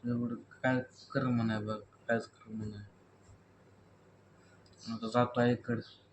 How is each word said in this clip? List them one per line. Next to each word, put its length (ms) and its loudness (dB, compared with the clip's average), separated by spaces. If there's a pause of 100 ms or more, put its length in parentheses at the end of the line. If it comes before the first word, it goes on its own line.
एवढं 260 0
काय 440 0 (320)
कर्म 300 2
नाही 240 0
बघा, 100 -4 (320)
कायच 200 2
कर्म 340 -10
नाही. 220 -8 (2000)
आता 140 -4
जातो 340 4
आईकडं. 380 2 (340)